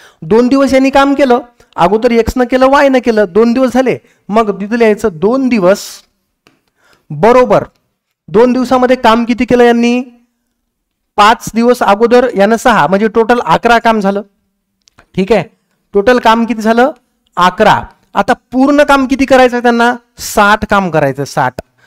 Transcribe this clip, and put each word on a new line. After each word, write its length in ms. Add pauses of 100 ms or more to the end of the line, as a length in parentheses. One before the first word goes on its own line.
(220)
दोन 260
दिवस 260
यांनी 160
काम 240
केलं, 260 (360)
अगोदर 380
एक्सनं 320
केलं, 240
वायनं 300
केलं, 300
दोन 240
दिवस 200
झाले. 240 (320)
मग 320
तिथं 160
लिहायचं 420
दोन 300
दिवस 360 (1200)
बरोबर, 540 (680)
दोन 240
दिवसामध्ये 440
काम 280
किती 200
केलं 180
यांनी? 380 (1160)
पाच 360
दिवस 300
अगोदर 520
यानं 220
सहा, 300
म्हणजे 220
टोटल 320
अकरा 380
काम 200
झालं. 220 (920)
ठीक 160
आहे, 120 (500)
टोटल 260
काम 260
किती 160
झालं? 300 (460)
अकरा. 440 (340)
आता 180 (180)
पूर्ण 320
काम 220
किती 200
करायचं 300
आहे 80
त्यांना? 300 (260)
साठ 460
काम 240
करायचं, 360
साठ. 360 (260)